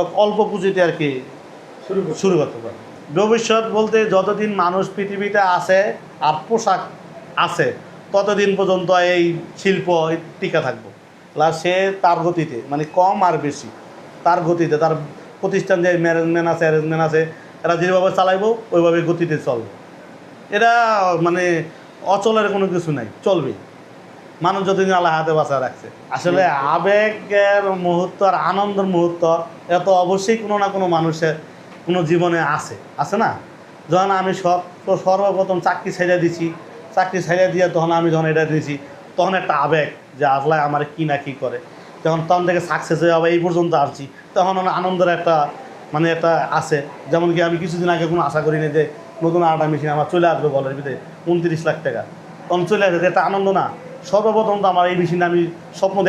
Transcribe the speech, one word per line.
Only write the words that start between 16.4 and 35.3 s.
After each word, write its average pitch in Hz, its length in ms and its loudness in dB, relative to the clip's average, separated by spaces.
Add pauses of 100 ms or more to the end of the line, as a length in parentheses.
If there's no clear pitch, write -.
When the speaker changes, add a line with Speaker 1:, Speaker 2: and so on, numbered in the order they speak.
Speaker 1:
আছে, 165 120 0
অ্যারেঞ্জমেন্ট 160 420 0
আছে, 156 140 2 (420)
এরা 170 180 2
যেভাবে 185 360 2
চালাইবো 190 320 2 (260)
ওইভাবে 170 240 4 (100)
গতিতে 165 260 0 (120)
চলবে। 113 220 -4 (840)
এটা 226 160 4 (540)
মানে 180 180 0 (720)
অচলের 214 420 2
কোনো 190 180 0
কিছু 160 240 -2
নাই, 113 100 -6 (200)
চলবে। 160 240 0 (920)
মানুষ 196 240 0
যতদিন 190 300 2
আল্লাহ 170 180 2
হাতে 160 220 0
বাঁচা 143 160 0 (100)
রাখছে। 113 220 -10 (280)
আসলে 175 300 2
Speaker 2:
হুম। 160 80 2 (220)
Speaker 1:
আবেগের 202 880 2 (220)
মুহূর্ত 175 340 0 (100)
আর 175 60 2 (140)
আনন্দের 196 440 0
মুহূর্ত, 170 300 0 (460)
এটা 175 180 2
তো 196 40 4 (120)
অবশ্যই 190 400 0
কোনো 208 200 -2
না 196 120 0
কোনো 190 100 0 (100)
মানুষের 160 400 0 (500)
কোনো 180 140 0 (100)
জীবনে 170 300 2 (160)
আছে, - 200 -8 (260)
আছে 160 220 -2
না? 160 60 0 (640)
যখন 190 200 2 (100)
আমি 185 100 0 (100)
সব, 175 180 2 (460)
সর্বপ্রথম 185 520 2 (100)